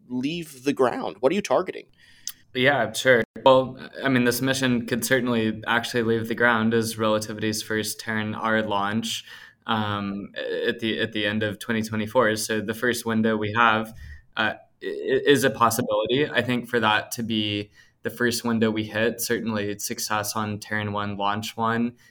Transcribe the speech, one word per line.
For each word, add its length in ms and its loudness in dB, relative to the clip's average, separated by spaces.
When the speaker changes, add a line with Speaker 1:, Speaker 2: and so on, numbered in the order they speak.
Speaker 1:
leave 580 -6
the 80 2
ground? 480 0
What 120 6
are 20 0
you 80 2
targeting? 440 0
Speaker 2:
Yeah, 380 4
sure. 320 6
Well, 340 6
I 60 2
mean, 140 4
this 180 2
mission 440 0
could 180 -2
certainly 640 0
actually 360 0
leave 260 0
the 60 -4
ground 400 4
as 220 0
Relativity's 680 -2
first 360 -4
Terran 360 -4
R 280 0
launch, 640 -2
um, 640 -4
at 140 -2
the, 200 -2
at 120 -2
the 140 -4
end 160 -2
of 160 -4
twenty 240 -2
twenty-four. 540 0
So 240 -2
the 140 -4
first 320 -2
window 300 2
we 180 -4
have, 400 2
uh, 160 0
i-, 40 -12
i-, 400 -2
is 160 6
a 80 4
possibility. 800 2
I 140 0
think 260 -2
for 100 0
that 340 2
to 100 -6
be 480 -2
the 80 -6
first 340 0
window 260 2
we 140 -2
hit, 360 -2
certainly 580 -4
success 580 -6
on 220 -4
Terran 340 -4
one, 240 -4
launch 400 -4
one, 360 0